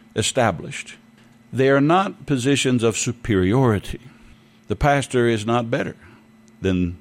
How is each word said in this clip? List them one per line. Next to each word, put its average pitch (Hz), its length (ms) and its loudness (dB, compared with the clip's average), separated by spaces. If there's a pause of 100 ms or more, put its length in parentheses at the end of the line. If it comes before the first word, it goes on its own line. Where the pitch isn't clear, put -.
(160)
established, 107 800 -2 (560)
they 131 160 2
are 139 120 4
not 180 440 0
positions 127 580 0
of 113 140 2
superiority. 107 1040 0 (680)
The 104 80 -4
pastor 131 500 0
is 110 200 0
not 117 240 -2
better - 260 -6 (640)
than 90 400 -2